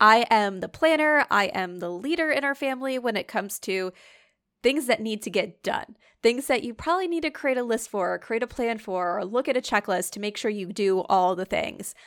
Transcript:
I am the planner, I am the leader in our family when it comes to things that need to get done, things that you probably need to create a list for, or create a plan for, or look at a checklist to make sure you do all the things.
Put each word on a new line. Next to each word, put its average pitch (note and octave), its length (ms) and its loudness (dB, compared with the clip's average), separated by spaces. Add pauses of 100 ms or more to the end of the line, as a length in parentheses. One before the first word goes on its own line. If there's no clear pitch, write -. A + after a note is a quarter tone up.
I A3 280 8
am G3+ 300 2
the F#3+ 80 -6
planner, D4+ 640 4
I G3+ 140 4
am F3+ 320 -4
the F3 120 -6
leader D4+ 420 -2
in C4+ 120 0
our C#4 120 0
family C4 440 -4
when A#3 160 -2
it F#3 140 -4
comes G3 300 -6
to F#3 340 -4 (720)
things C4 240 2
that B3 140 2
need A3 200 -4
to - 80 -8
get E3+ 340 -4
done, - 320 -4 (260)
things A#3+ 260 2
that - 160 2
you A#3+ 100 -8
probably F4+ 340 0
need E4+ 140 -2
to D#4 80 -2
create C4+ 280 -2
a B3 60 0
list A3 260 -2
for, F3+ 260 -2
or F3 40 -4
create A#3 240 -4
a A#3+ 40 -2
plan A#3 300 -2
for, F#3 400 -2
or G3+ 60 -4
look A#3 240 -2
at C4 80 2
a B3 60 -2
checklist G3+ 500 0
to - 80 -12
make G#3 160 -6
sure A3 160 -2
you G3 220 -6
do F#3+ 280 2
all F#3 340 4
the F#3 100 -4
things. - 480 -6 (140)